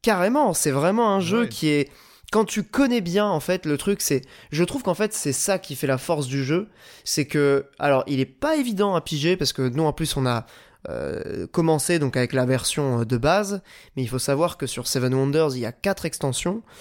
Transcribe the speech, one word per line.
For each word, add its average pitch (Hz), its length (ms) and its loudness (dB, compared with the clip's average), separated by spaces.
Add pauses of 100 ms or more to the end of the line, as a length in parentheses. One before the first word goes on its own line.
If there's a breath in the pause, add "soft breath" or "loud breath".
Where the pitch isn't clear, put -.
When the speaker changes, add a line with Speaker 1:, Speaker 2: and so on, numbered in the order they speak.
Speaker 1:
Carrément, 220 460 4
c'est - 180 0
vraiment 196 420 2
un 190 60 2
jeu 190 220 2
Speaker 2:
Ouais. - 80 0
Speaker 1:
qui 156 180 -4
est, 147 220 2 (420 soft breath)
quand 214 140 4
tu - 180 -4
connais 247 380 2
bien, 180 240 0
en 175 160 0
fait, 185 240 -2
le 147 120 0
truc, 202 220 -2
c'est, 131 220 0 (300 loud breath)
je 156 120 2
trouve 247 180 -4
qu'en 185 120 0
fait, 208 180 -2
c'est - 220 -4
ça 190 260 0
qui - 160 -10
fait 147 100 -6
la 131 120 2
force 151 300 -2
du 135 180 -4
jeu, 175 240 -2 (340 loud breath)
c'est - 220 -2
que, 139 400 2 (120)
alors, 139 300 2
il 135 140 0
est 127 40 2
pas 311 300 -2
évident 208 400 0
à 160 60 2
piger, 156 340 0
parce - 160 -2
que 131 160 -2
nous, 131 160 0
en 151 80 2
plus, 156 240 -4
on 135 100 0
a, 117 200 0 (420 soft breath)
euh, - 600 -6
commencé, 165 520 0
donc, 139 160 0
avec 123 160 0
la 127 140 2
version, 127 560 0
euh, - 20 0
de 117 140 -2
base, 190 440 0 (360 loud breath)
mais 131 60 -4
il 117 40 -4
faut 123 100 -6
savoir 147 380 0
que 143 100 -6
sur 123 220 -8
Seven 127 260 0
Wonders, 139 440 2
il - 20 -6
y 117 60 -4
a 113 80 -6
quatre - 320 -4
extensions. 170 580 -4 (180 loud breath)